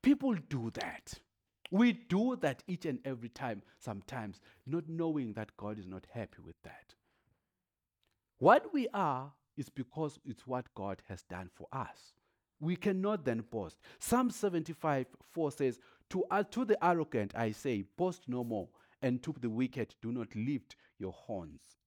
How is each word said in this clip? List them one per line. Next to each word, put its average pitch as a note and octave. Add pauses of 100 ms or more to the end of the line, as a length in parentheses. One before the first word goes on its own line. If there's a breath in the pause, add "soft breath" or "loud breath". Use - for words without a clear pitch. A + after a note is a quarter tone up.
People C4+
do C3+
that. - (560)
We A#3
do A#3
that C3+
each F3+
and C3
every A#2+
time, A2+ (160 soft breath)
sometimes, G#2 (240 soft breath)
not D#3
knowing D#3
that G#2+
God G#2
is G2
not F#2
happy G#2+
with E2
that. - (1400)
What G3
we C4+
are C#3+ (220)
is C#3+
because D3
it's B2+
what B2+
God G2
has F#2
done F#2
for -
us. - (460)
We E3
cannot F#3+
then A#2
boast. G2+ (200 loud breath)
Psalm B3
seventy-five D#3+ (240)
four D#3
says, C3 (300 soft breath)
"To, F#3
uh, G3+
to B3
the -
arrogant D#3
I A2+
say, G#2+ (140)
boast F3+
no B2+
more, A2+ (320 soft breath)
and B2
to D#3+
the A#2+
wicked, B2
do A2+
not A#2+
lift B2 (220 soft breath)
your F#2+
horns." -